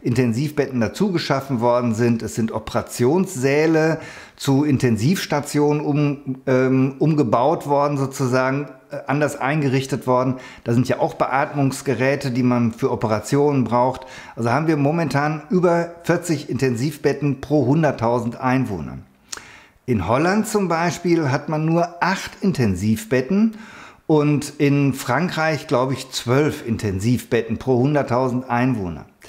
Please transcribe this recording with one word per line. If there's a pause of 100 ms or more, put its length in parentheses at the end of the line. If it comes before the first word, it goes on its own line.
Intensivbetten
dazu
geschaffen
worden
sind.
Es
sind
Operationssäle (360)
zu
Intensivstationen
um-, (100)
ähm,
umgebaut
worden,
sozusagen, (200)
äh, (100)
anders
eingerichtet
worden. (260)
Da
sind
ja
auch
Beatmungsgeräte,
die
man
für
Operationen
braucht. (280)
Also
haben
wir
momentan
über (100)
vierzig
Intensivbetten
pro
hunderttausend
Einwohnern. (840)
In
Holland
zum
Beispiel
hat
man
nur
acht (100)
Intensivbetten (480)
und
in
Frankreich,
glaube
ich,
zwölf
Intensivbetten
pro
hunderttausend
Einwohner. (240)